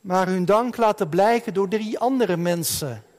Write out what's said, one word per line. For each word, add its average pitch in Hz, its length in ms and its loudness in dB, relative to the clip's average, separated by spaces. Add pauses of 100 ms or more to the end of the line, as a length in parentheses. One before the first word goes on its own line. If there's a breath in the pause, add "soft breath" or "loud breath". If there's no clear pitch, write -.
maar 185 260 0
hun 185 180 0
dank 220 320 2
laten 208 320 0
blijken 208 460 2
door 196 140 0
drie 214 300 -4
andere 233 380 0
mensen 165 680 -4 (140)